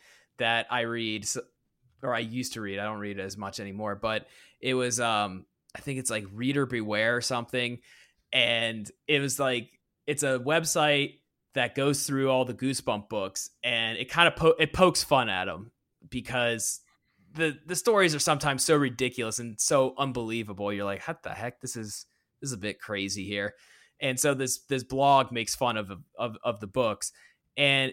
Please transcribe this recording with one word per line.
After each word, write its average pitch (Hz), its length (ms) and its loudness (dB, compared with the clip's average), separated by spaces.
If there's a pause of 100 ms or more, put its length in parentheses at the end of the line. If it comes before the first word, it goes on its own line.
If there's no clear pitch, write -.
(380)
that 117 320 2
I 120 120 0
read, 113 420 -2
s-, - 140 -4 (680)
or 127 100 -2
I 117 60 0
used 120 340 -4
to 113 80 -8
read. 98 180 -6
I 101 40 -2
don't 107 160 -4
read 101 200 -6
it - 20 -4
as 98 160 -8
much 98 220 -10
anymore, 101 360 -6
but 110 320 -4 (320)
it 131 140 -2
was, 123 260 0
um, 104 460 0 (280)
I - 60 -12
think 135 200 -6
it's, 127 100 -4
like, 110 240 -4
Reader 135 320 0
Beware 113 500 0
or 120 60 -2
something, 120 580 -2 (540)
and 117 560 0 (180)
it 147 140 4
was, 139 180 -2
like, 127 400 -2 (280)
it's 147 160 -2
a 131 160 0
website 151 800 2 (340)
that 123 220 0
goes 139 300 2
through 135 260 2
all 127 120 4
the 127 120 -6
Goosebump 127 520 -2
books, 98 440 -4 (120)
and 113 340 0
it 127 140 -6
kinda 170 200 6
po-, 160 280 4
it 156 140 2
pokes 180 300 6
fun 127 260 4
at 92 180 0
'em 95 240 -8 (380)
because 120 720 -2 (520)
the, 156 340 -2
the 175 80 -6
stories 185 400 4
are 139 40 0
sometimes 143 460 2
so 156 100 6
ridiculous 123 600 0
and 117 240 -6
so 131 360 4
unbelievable. 110 760 -2
You're 101 120 -2
like, 98 220 -4
"What - 140 -8
the - 80 -10
heck? 120 320 -8
This 127 140 -8
is, 107 320 -10 (340)
this 139 80 -8
is 127 40 -4
a 107 40 -8
bit 98 220 -6
crazy 98 460 -4
here." 101 280 -4 (480)
And 131 160 -2
so 143 160 4
this, 131 260 -2 (100)
this 131 160 -2
blog 135 460 4
makes 117 240 -4
fun 120 200 0
of, 101 160 -6 (260)
of, 110 240 -4
of 110 200 -4
the 107 60 -8
books, 110 440 -2 (460)
and 139 360 2